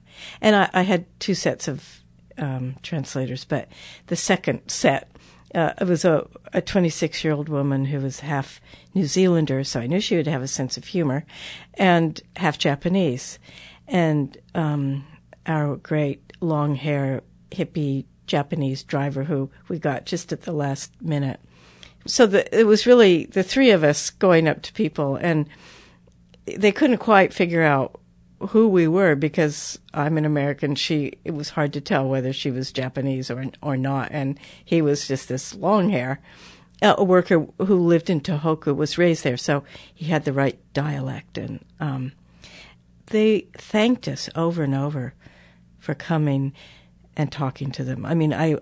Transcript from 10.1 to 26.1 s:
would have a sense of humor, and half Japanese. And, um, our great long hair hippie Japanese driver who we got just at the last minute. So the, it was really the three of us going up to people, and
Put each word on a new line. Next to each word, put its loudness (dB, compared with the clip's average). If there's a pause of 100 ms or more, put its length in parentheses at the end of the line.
would 0
have -2
a -6
sense -6
of -14
humor, -2 (500)
and 2 (160)
half -2
Japanese. -2 (500)
And, 0 (180)
um, -2 (400)
our -2
great -4
long 0
hair -2 (300)
hippie -4 (220)
Japanese -4
driver -4
who -4 (200)
we -6
got -4
just -6
at -8
the -10
last -4 (100)
minute. -4 (640)
So 4
the, 2
it 8
was 6
really 8
the -2
three 4
of 6
us 2
going 4
up -2
to -14
people, -2
and 0 (960)